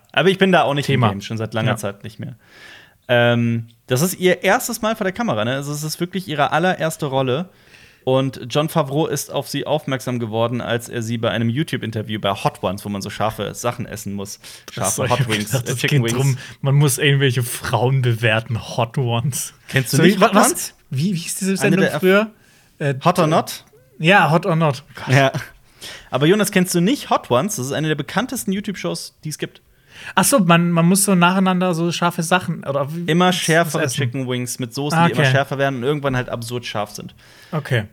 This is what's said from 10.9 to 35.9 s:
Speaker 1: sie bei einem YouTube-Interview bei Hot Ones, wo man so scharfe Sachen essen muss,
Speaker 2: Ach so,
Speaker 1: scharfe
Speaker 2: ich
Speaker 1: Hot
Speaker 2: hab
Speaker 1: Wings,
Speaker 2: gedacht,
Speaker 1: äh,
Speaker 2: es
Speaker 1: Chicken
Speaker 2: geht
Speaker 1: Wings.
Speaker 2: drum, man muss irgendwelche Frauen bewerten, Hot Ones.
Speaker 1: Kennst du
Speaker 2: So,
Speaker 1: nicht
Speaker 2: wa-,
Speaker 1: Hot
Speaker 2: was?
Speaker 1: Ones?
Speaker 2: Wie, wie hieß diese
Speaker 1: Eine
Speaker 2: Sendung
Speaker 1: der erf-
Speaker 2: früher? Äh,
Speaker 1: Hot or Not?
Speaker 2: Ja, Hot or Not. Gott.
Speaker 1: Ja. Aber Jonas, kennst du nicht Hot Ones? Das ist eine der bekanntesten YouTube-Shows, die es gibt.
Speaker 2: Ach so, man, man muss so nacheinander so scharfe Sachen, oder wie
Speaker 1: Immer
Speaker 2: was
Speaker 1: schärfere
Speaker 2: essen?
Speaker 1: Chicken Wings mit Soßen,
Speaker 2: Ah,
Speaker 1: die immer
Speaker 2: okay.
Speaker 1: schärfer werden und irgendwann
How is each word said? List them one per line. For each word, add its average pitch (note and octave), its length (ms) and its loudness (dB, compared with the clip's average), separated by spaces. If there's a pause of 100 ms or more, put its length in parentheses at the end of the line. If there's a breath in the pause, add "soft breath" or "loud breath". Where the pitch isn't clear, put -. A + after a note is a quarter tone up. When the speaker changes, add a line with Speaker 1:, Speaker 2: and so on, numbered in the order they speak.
Speaker 1:
sie A#2 140 -4
bei A2+ 120 -2
einem A2+ 200 0
YouTube-Interview A2 720 -4
bei G2 120 -2
Hot - 320 -4
Ones, G2 220 -4
wo G#2+ 40 -8
man G2+ 120 -6
so G2+ 80 -10
scharfe G#2 440 -4
Sachen A#2 320 -6
essen G2+ 280 -10
muss, G2 260 -10 (400 loud breath)
Speaker 2:
Ach G2+ 60 -4
so, B2+ 200 -2
Speaker 1:
scharfe - 0 -
Speaker 2:
ich A2 60 -2
Speaker 1:
Hot B2 80 2
Speaker 2:
hab A#2 100 -2
Speaker 1:
Wings, G#2 220 -2
Speaker 2:
gedacht, B2 160 -2
Speaker 1:
äh, A#2+ 60 -4
Speaker 2:
es A#2+ 40 -4
Speaker 1:
Chicken C#3 260 2
Speaker 2:
geht A#2 100 0
Speaker 1:
Wings. B2+ 100 0
Speaker 2:
drum, C3+ 140 0 (240 loud breath)
man C#3 140 2
muss C#3+ 220 4
irgendwelche C#3 460 2
Frauen B2 580 0
bewerten, A2+ 560 0 (200)
Hot A#2 200 -2
Ones. A#2+ 560 -2 (140)
Speaker 1:
Kennst C3 260 -2
du C3+ 40 2
Speaker 2:
So, E3 60 6
Speaker 1:
nicht F#3 160 6
Speaker 2:
wa-, G#3 100 6
Speaker 1:
Hot F#3+ 60 0
Speaker 2:
was? A3 160 6
Speaker 1:
Ones? - 220 -8 (160)
Speaker 2:
Wie, D3+ 240 0
wie E3 40 -2
hieß - 180 -8
diese F#3+ 160 -2
Speaker 1:
Eine G3 60 0
Speaker 2:
Sendung E3+ 240 2
Speaker 1:
der C#3+ 140 0
erf- D3+ 40 -4
Speaker 2:
früher? G3+ 320 4 (480 soft breath)
Äh, C#3 240 -2
Speaker 1:
Hot F3 160 2
or D#3+ 80 4
Not? F3+ 380 -2 (340)
Speaker 2:
Ja, E3 320 6
Hot E3+ 140 2
or F3 100 0
Not. D#3 280 0 (120)
Gott. - 180 -4
Speaker 1:
Ja. C3+ 180 4 (800 loud breath)
Aber C3 160 0
Jonas, G#3 260 4
kennst F3+ 220 2
du F3 80 2
nicht A#3+ 280 0
Hot - 200 0
Ones? C3 280 0
Das B2 100 -6
ist C#3+ 60 -6
eine D#3 160 -2
der D#3 60 0
bekanntesten G3 580 -4
YouTube-Shows, F#3 720 -8
die D#3 40 -6
es D3+ 80 -10
gibt. - 240 -10 (540 loud breath)
Speaker 2:
Ach F#3+ 80 2
so, C4 160 4
man, E3+ 320 6
man E3+ 140 4
muss F#3+ 180 6
so G3+ 100 2
nacheinander F#3 600 4
so E3+ 180 0
scharfe F3 320 -2
Sachen, F3+ 400 -2
oder C#3 320 -2
wie E3+ 160 -4
Speaker 1:
Immer F3 180 4
Speaker 2:
was F#3 60 2
Speaker 1:
schärfere D#3+ 480 2
Speaker 2:
essen? C3+ 140 -4
Speaker 1:
Chicken B2+ 320 -4
Wings B2 280 -6
mit B2 160 -8
Soßen, D3 240 -2
Speaker 2:
Ah, E3+ 100 6
Speaker 1:
die - 40 4
immer D3+ 120 6
Speaker 2:
okay. C3 80 4
Speaker 1:
schärfer C#3 260 2
werden C#3 220 0
und A2+ 40 -6
irgendwann C#3 320 0